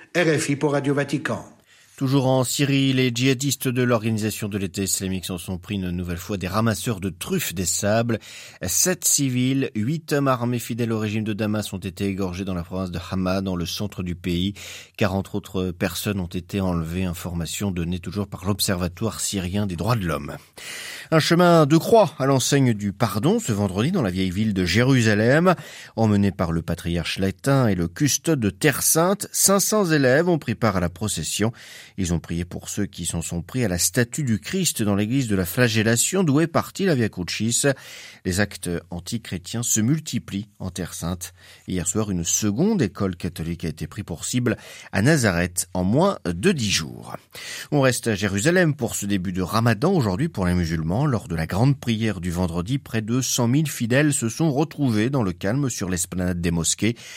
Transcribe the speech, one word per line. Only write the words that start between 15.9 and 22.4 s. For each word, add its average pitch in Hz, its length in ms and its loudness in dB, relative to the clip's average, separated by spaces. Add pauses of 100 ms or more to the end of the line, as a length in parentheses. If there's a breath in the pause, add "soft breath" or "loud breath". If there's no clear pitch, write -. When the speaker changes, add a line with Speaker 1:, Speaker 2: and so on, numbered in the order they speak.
Speaker 2:
ont 90 80 -4
été 90 340 -6
enlevées. 87 440 -2
Information 85 680 -4
donnée 87 300 -4
toujours 92 260 -6
par - 200 -12
l'Observatoire 95 720 -2
syrien 98 460 -2
des 90 100 -4
droits 95 180 0
de 101 120 -2
l'homme. 73 280 -4 (800 loud breath)
Un 160 80 6
chemin 170 460 6
de 147 100 6
croix 202 420 4
à 139 60 0
l'enseigne 135 480 4